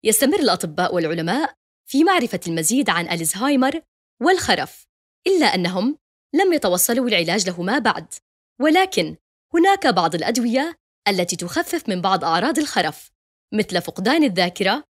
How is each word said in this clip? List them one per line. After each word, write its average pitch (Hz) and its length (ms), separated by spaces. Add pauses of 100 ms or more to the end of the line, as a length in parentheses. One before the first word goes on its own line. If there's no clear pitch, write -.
يستمر 277 340
الأطباء 180 560
والعلماء 170 580 (360)
في 277 140
معرفة 320 440
المزيد 170 420
عن 170 200
ألزهايمر 254 720 (400)
والخرف، 247 680 (400)
إلا 349 180
أنهم 185 520 (380)
لم 370 180
يتوصلوا 233 540
العلاج 180 420
لهما 180 300
بعد. 202 340 (480)
ولكن 302 540 (380)
هناك 381 340
بعض 175 280
الأدوية 240 600 (320)
التي 180 280
تخفف 226 540
من 185 120
بعض 190 220
أعراض 196 360
الخرف، 180 520 (420)
مثل 196 280
فقدان 240 420
الذاكرة 190 600 (160)